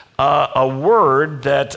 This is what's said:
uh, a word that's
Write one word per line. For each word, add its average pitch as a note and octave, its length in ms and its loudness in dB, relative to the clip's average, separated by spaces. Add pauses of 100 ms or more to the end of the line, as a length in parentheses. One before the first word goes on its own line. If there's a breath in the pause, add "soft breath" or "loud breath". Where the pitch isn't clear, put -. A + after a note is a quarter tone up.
(180 loud breath)
uh, C#3+ 360 0
a C3 140 0
word D3 760 0
that's C#3 340 -2